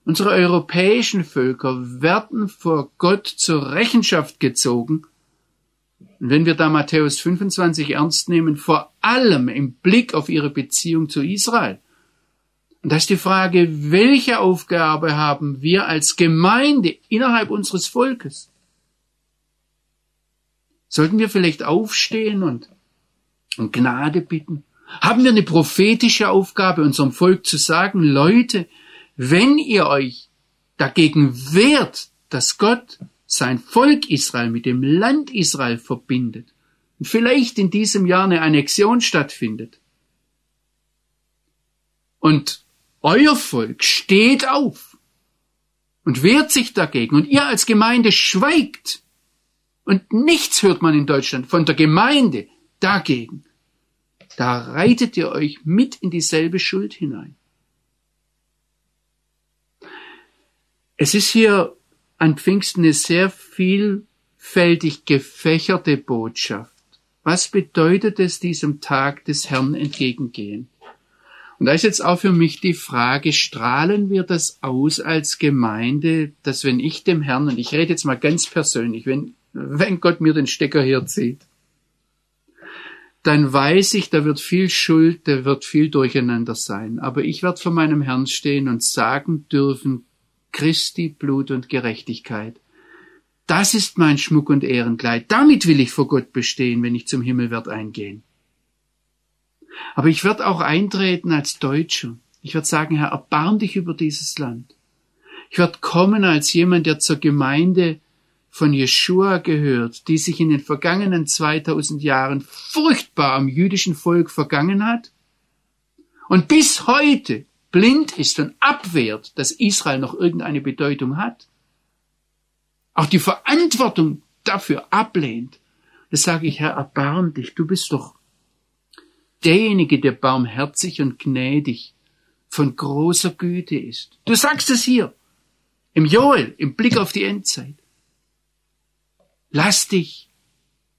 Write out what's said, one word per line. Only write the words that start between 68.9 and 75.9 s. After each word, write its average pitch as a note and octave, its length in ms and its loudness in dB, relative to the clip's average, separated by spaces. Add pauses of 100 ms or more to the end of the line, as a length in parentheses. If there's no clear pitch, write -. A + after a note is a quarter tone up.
des - 260 -6
Herrn C3+ 240 -2
entgegengehen? B2 920 -8 (880)
Und - 100 0
da C3+ 40 4
ist E3 120 2
jetzt G#3+ 200 0
auch F3 160 0
für F#3+ 140 2
mich E3 260 2
die F3+ 140 0
Frage, C#3 580 -2
strahlen D3 800 -2
wir F#3+ 140 0
das F3+ 380 -4
aus C3+ 380 -2
als D#3+ 400 -4
Gemeinde, C#3+ 920 0 (100)